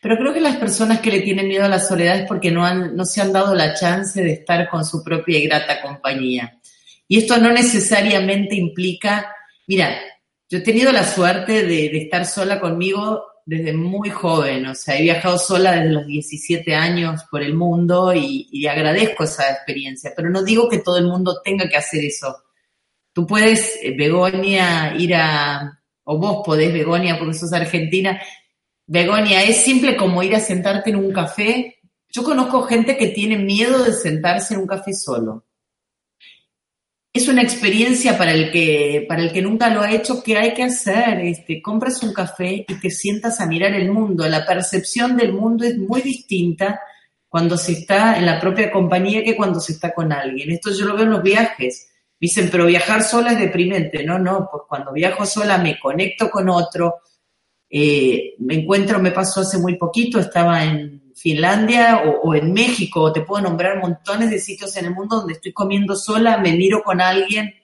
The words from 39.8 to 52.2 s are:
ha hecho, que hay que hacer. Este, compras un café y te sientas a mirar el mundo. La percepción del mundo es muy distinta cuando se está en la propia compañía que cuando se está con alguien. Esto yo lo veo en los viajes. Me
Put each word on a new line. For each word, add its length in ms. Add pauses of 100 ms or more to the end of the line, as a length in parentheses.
ha 100
hecho, 280
que 160
hay 160
que 120
hacer. 560
Este, 420
compras 400
un 100
café 540
y 80
te 160
sientas 500
a 60
mirar 260
el 200
mundo. 360
La 160
percepción 720
del 160
mundo 320
es 140
muy 240
distinta 800 (480)
cuando 280
se 140
está 480
en 80
la 140
propia 320
compañía 500
que 140
cuando 240
se 140
está 200
con 180
alguien. 380
Esto 220
yo 140
lo 100
veo 80
en 80
los 100
viajes. 680 (300)
Me 80